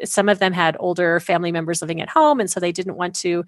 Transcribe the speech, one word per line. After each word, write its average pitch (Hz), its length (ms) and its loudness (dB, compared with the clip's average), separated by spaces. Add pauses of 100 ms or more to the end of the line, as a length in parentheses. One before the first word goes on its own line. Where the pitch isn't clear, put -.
some 202 240 0
of 202 100 4
them 185 140 2
had 170 260 2
older 175 400 2
family 170 320 0
members 165 320 -4
living 160 180 -6
at - 80 -8
home, 302 300 4
and 196 100 0
so 185 120 -6
they 175 100 0
didn't 180 240 -6
want 175 220 -6
to, 175 320 -2